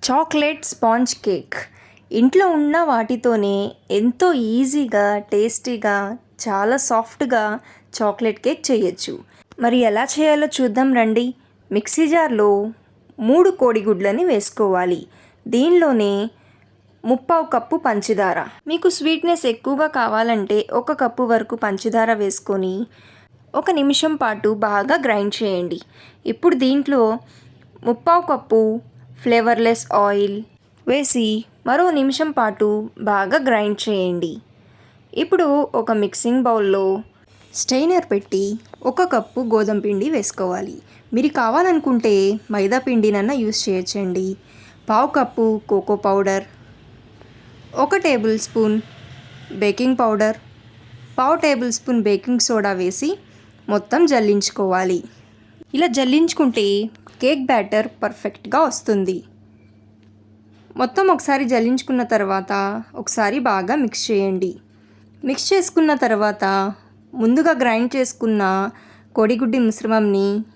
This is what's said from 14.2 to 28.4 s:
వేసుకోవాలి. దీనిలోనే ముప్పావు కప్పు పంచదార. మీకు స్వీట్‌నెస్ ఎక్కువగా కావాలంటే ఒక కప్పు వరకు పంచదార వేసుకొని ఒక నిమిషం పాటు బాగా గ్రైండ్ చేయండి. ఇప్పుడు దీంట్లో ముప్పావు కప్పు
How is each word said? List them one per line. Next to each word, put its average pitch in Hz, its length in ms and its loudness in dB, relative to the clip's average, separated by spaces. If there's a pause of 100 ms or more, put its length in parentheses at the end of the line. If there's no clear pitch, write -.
వేసుకోవాలి. 185 680 0 (540)
దీనిలోనే 262 580 4 (1000)
ముప్పావు 320 440 0
కప్పు 247 320 -2
పంచదార. 202 520 0 (320)
మీకు 330 180 0 (100)
స్వీట్‌నెస్ 320 560 -2
ఎక్కువగా 277 360 -2 (100)
కావాలంటే 220 600 0 (220)
ఒక 294 220 -4
కప్పు 240 280 -2
వరకు 226 320 -2
పంచదార 220 480 0 (120)
వేసుకొని 190 520 -4 (840)
ఒక 370 100 -2 (100)
నిమిషం 285 420 2
పాటు 214 260 -2 (200)
బాగా 208 300 2 (100)
గ్రైండ్ 208 320 0
చేయండి. 180 400 -2 (520)
ఇప్పుడు - 240 2 (100)
దీంట్లో 277 360 2 (840)
ముప్పావు 349 440 2
కప్పు 226 280 0 (640)